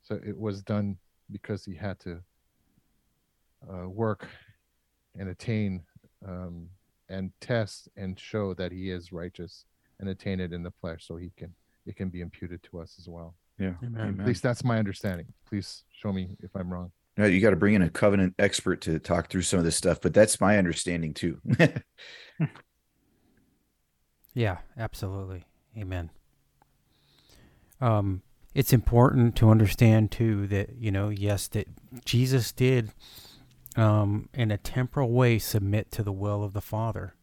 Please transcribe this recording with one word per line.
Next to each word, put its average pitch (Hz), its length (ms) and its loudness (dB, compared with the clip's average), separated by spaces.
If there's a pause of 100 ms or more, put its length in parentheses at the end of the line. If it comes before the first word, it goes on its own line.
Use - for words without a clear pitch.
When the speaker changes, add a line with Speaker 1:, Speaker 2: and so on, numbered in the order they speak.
Speaker 1:
So 104 220 -10
it 107 120 -10
was 101 260 -8
done 104 340 -4 (340)
because 101 340 -10
he 98 100 -12
had 92 260 -10
to, 87 220 -14 (1500)
uh, 92 200 -12
work 107 400 -4 (880)
and 95 100 -10
attain, 98 540 -4 (420)
um, 87 440 -12 (400)
and 95 320 -8
test - 560 -6
and 92 220 -10
show 101 360 -6
that 87 160 -6
he 92 200 -10
is 87 220 -10
righteous 87 520 -14 (340)
and 98 100 -8
attain 95 300 -6
it 90 140 -6
in 87 100 -10
the 87 80 -10
flesh, 82 340 -12
so 85 120 -12
he 90 200 -12
can, 87 160 -18 (320)
it 110 120 -16
can 95 120 -6
be 87 120 -10
imputed 87 420 -12
to - 160 -18
us 82 200 -16
as 87 100 -20
well. 85 260 -16 (240)
Speaker 2:
Yeah. 95 240 -4
Speaker 3:
Amen. 117 180 -10
Speaker 2:
Amen. 101 200 -8
Speaker 1:
At 101 60 -4
least 120 180 -2
that's 120 180 -2
my 117 160 0
understanding. 98 480 -4 (180)
Please - 460 -10
show - 220 -8
me 92 280 -6
if - 140 -18
I'm 92 180 -8
wrong. 90 200 -10 (240)
Speaker 2:
No, 104 100 4
you 95 140 6
gotta 101 160 6
bring 101 180 4
in 98 80 6
a 82 80 2
covenant 98 480 2
expert 95 440 2
to 80 180 -2
talk 85 280 -2
through 92 140 -2
some 92 160 0
of 85 60 2
this 80 120 0
stuff, 85 240 2
but 80 140 0
that's 107 260 6
my 101 160 4
understanding 85 560 -2
too. - 280 -6 (180)
<laughs> - 880 -2 (1900)
Speaker 3:
Yeah, 107 240 -2 (180)
absolutely. 95 680 -10 (300)
Amen. 90 340 -8 (1700)
Um, 101 420 2 (320)
it's - 180 2
important 120 640 6
to 110 140 8
understand 110 600 6
too 104 380 0
that, 101 300 -4
you 110 120 -4
know, 98 180 -2
yes, 101 400 -2
that - 180 -4 (380)
Jesus 127 480 2
did, 127 400 2 (840)
um, 107 560 2
in 113 180 0
a 104 60 0
temporal 127 540 -2
way 120 280 4
submit 101 540 -2
to 117 100 -6
the 101 100 -4
will 104 320 -4
of 98 80 -8
the 104 80 -4
Father 107 640 -6